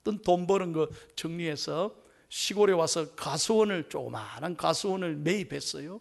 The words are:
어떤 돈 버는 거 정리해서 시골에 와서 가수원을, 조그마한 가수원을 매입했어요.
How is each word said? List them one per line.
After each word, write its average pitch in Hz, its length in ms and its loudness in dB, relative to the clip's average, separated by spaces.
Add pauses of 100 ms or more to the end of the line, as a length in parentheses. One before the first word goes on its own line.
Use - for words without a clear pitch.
어떤 214 200 -2
돈 175 240 4
버는 185 280 2
거 156 140 2 (280)
정리해서 165 800 -4 (340)
시골에 202 420 4
와서 160 440 2
가수원을, 196 760 2
조그마한 120 680 -6
가수원을 180 580 0
매입했어요. 156 840 -4